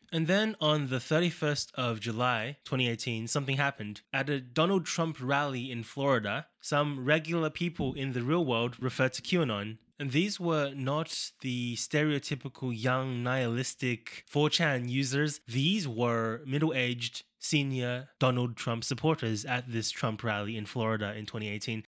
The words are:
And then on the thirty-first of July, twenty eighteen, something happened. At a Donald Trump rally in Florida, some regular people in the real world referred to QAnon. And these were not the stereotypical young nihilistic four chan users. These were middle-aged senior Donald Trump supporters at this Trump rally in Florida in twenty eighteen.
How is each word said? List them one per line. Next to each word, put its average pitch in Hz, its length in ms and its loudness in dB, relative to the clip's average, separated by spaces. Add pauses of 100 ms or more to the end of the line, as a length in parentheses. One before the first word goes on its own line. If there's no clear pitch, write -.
(120)
And 165 160 0
then 208 340 2
on 151 280 2
the 127 100 0
thirty-first 156 760 0
of 120 240 0
July, 117 640 0
twenty 131 240 0
eighteen, 117 400 -2
something 135 300 0
happened. 110 440 -2 (120)
At 135 160 0
a 143 100 0
Donald 160 460 2
Trump 160 340 -2
rally 135 520 0
in 120 120 -4
Florida, 127 640 2 (160)
some 143 420 0
regular 156 460 2
people 139 460 -2
in 135 180 -2
the 123 80 0
real 156 240 2
world 120 340 2
referred 127 340 2
to - 100 -8
QAnon. 113 540 0 (220)
And 139 120 -4
these 185 280 0
were 156 360 0
not 139 560 -4 (100)
the 123 340 -2
stereotypical 143 960 0
young 127 520 0
nihilistic 123 1040 -2
four 147 220 4
chan 135 400 2
users. 139 580 0
These 147 400 2
were 117 580 0
middle-aged 131 800 0 (160)
senior 131 720 0 (100)
Donald 123 360 2
Trump 120 280 -2
supporters 120 600 0
at 123 280 -4
this 113 180 -2
Trump 110 340 -2
rally 107 320 -2
in 104 120 -6
Florida 110 480 -2
in 107 100 -8
twenty 107 240 -6
eighteen. 107 440 -4